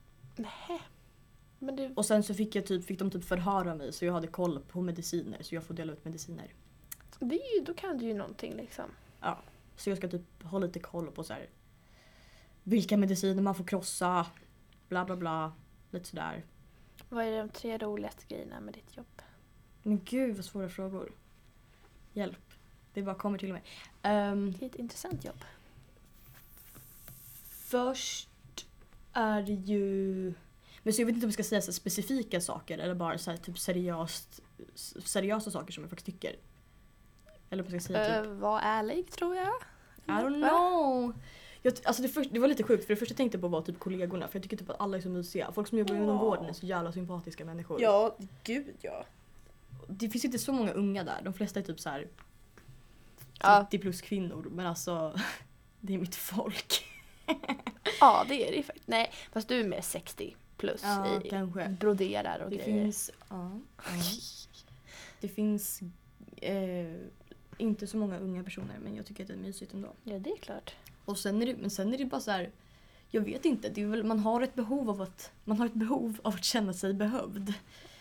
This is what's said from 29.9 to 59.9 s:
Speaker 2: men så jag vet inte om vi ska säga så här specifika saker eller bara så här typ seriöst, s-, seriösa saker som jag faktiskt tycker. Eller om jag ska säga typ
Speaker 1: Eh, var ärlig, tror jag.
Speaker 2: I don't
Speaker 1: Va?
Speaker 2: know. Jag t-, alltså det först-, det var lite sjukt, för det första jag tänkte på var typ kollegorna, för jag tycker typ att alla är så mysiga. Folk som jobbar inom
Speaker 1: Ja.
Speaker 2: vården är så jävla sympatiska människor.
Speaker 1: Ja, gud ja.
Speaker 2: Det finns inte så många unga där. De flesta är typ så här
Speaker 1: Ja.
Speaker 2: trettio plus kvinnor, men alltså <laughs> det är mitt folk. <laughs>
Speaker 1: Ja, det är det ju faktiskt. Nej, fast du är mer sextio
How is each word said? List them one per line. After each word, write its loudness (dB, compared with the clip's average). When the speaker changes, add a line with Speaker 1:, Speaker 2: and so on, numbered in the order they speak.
Speaker 2:
men 4
så 4
jag 6
vet 4
inte 2
om 4
vi 2
ska 0
säga 2
så -2
här -4
specifika 0
saker -6
eller -2
bara 0
så -4
här -2
typ -8
seriöst, -2
s-, -12
seriösa 0
saker -6
som -10
jag -10
faktiskt -12
tycker. -6
Eller -2
om -10
jag -2
ska -4
säga 4
typ -4
Speaker 1:
Eh, -8
var 2
ärlig, 2
tror 0
jag. 0
Speaker 2:
I -6
don't 2
Speaker 1:
Va? 6
Speaker 2:
know. 6
Jag 6
t-, -10
alltså 4
det 2
först-, 0
det 2
var 10
lite 6
sjukt, 6
för 4
det 2
första -2
jag -8
tänkte 2
på 0
var 2
typ -6
kollegorna, -2
för -4
jag -8
tycker -6
typ -8
att -4
alla 0
är -2
så -4
mysiga. -2
Folk -2
som 0
jobbar 4
inom 4
Speaker 1:
Ja. 6
Speaker 2:
vården 4
är -4
så -10
jävla 0
sympatiska -6
människor. -4
Speaker 1:
Ja, 8
gud -2
ja. -8
Speaker 2:
Det -2
finns 0
inte 0
så 0
många 4
unga 2
där. -4
De -2
flesta -2
är -2
typ -6
så -4
här -6
Speaker 1:
Ja. 12
Speaker 2:
trettio 2
plus -2
kvinnor, -4
men -4
alltså -2
<laughs> -20
det -4
är 0
mitt -2
folk. -2
<laughs> -2
Speaker 1:
Ja, 12
det 2
är -2
det 0
ju 0
faktiskt. -12
Nej, 2
fast -2
du 4
är 2
mer -2
sextio -6